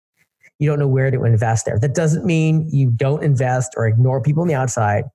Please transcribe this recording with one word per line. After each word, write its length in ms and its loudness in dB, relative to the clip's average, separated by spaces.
You 120 -2
don't 80 -2
know 100 0
where 220 0
to 140 -2
invest 420 0
there. 120 -2
That 160 0
doesn't 300 0
mean 460 0
you 200 2
don't 320 0
invest 540 0
or 100 0
ignore 360 2
people 200 0
on 60 0
the 60 0
outside. 500 0